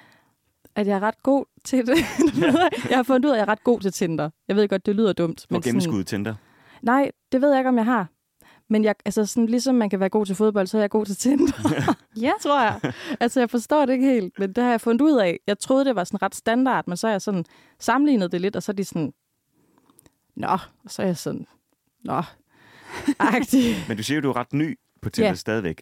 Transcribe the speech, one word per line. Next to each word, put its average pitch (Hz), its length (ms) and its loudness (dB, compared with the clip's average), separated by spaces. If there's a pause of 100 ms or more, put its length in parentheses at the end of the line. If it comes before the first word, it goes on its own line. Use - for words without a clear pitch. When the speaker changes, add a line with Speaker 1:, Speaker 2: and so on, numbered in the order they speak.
(760)
Speaker 1:
at 202 120 -2
jeg 202 80 2
er 190 40 -2
ret 214 240 -4
god 269 220 2 (200)
til 254 220 0
det. 277 100 4 (240)
<laughs> 320 200 2
Speaker 2:
Ja. 302 120 2 (360)
Speaker 1:
Jeg 254 80 2
har 254 60 2
fundet 262 220 2
ud 294 60 2
af, 240 40 2
at - 40 2
jeg 202 60 0
er 202 60 0
ret 214 120 -4
god 240 160 2
til 190 120 -2
Tinder. 160 380 -2 (180)
Jeg 202 80 0
ved 208 120 4
godt, 196 180 -2
det 208 100 0
lyder 208 180 2
dumt, 165 360 -4
Speaker 2:
Hvor 175 80 0
Speaker 1:
men 170 60 -4
sådan 120 100 0
Speaker 2:
gennemskuddet 147 340 0
Tinder? 104 280 -4 (460)
Speaker 1:
Nej, 269 300 2 (200)
det 262 100 2
ved 294 80 4
jeg 269 100 4
ikke, 262 100 0
om 247 80 4
jeg 220 80 2
har. 220 220 0 (640)
Men 214 120 4
jeg, 208 120 2 (100)
altså 208 200 0
sådan, 226 200 0
ligesom 247 300 0
man 214 140 2
kan 196 100 0
være 190 100 2
god 214 160 2
til 190 100 -2
fodbold, 208 320 2
så 220 100 -2
er 214 40 4
jeg 208 80 2
god 214 160 0
til 196 100 -4
Tinder. 285 380 2 (340)
<laughs> - 80 2 (260)
Speaker 3:
Ja. 277 100 2 (100)
Speaker 1:
Tror 285 220 2
jeg. 202 300 -2 (260)
Altså, 240 200 0
jeg 240 100 2
forstår 277 360 0
det 254 80 2
ikke 254 140 2
helt, 214 320 0
men 196 140 -4
det 240 100 0
har 247 80 2
jeg 226 100 0
fundet 233 200 2
ud 302 180 6
af. 180 280 0
Jeg 202 120 -2
troede, 269 260 2
det 254 100 0
var 180 80 -2
sådan - 180 -8
ret 196 140 -4
standard, 233 520 0
men 175 100 -6
så 226 100 -2
er 220 40 0
jeg 190 100 -2
sådan 185 240 -4 (340)
sammenlignet 240 520 2
det 175 100 -2
lidt, 202 140 -2
og 180 80 -6
så 208 80 -6
er - 40 -6
de 196 80 -4
sådan, 156 300 -4 (1200)
"Nå." - 120 -8
Og 185 120 0 (280)
så - 140 -10
er 202 40 -2
jeg 180 120 -2
sådan, - 300 -10 (560)
"Nå." - 180 -4 (1000)
Agtig. 247 600 2
Speaker 2:
<laughs> 160 80 -10
Men 110 100 -4
du 110 60 -6
siger 139 120 -4
jo, 151 60 -2
du 139 80 0
er 120 60 -2
ret 123 180 -6
ny 151 260 -2 (220)
på 104 80 -6
Tinder 214 200 0
Speaker 1:
Ja. 127 60 0
Speaker 2:
stadigvæk. 95 460 -4